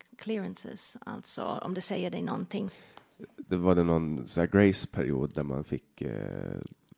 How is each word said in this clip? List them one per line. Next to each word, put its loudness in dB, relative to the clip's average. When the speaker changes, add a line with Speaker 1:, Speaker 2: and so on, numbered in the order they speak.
Speaker 1:
clearances, -8
alltså, -8
om -4
det -4
säger -4
dig -4
någonting. -4
Speaker 2:
Det -2
var 6
det 6
någon 2
så -2
här 4
grace-period 4
där -2
man -2
fick, -8
eh, -6